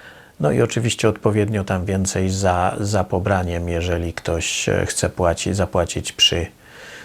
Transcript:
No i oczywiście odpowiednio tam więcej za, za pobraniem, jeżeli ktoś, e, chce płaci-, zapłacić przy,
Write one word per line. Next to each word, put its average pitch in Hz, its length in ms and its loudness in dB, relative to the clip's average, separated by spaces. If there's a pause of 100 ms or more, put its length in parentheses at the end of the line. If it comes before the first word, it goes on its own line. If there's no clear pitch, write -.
(400)
No 151 120 2
i 120 100 2
oczywiście 113 460 0
odpowiednio 104 560 2
tam 92 200 -2
więcej 95 460 0
za, 95 500 2
za 101 240 0
pobraniem, 90 640 0
jeżeli 85 440 -2
ktoś, - 560 -4
e, - 180 2
chce - 220 -2
płaci-, 90 460 0
zapłacić 95 580 -2
przy, - 340 2 (580)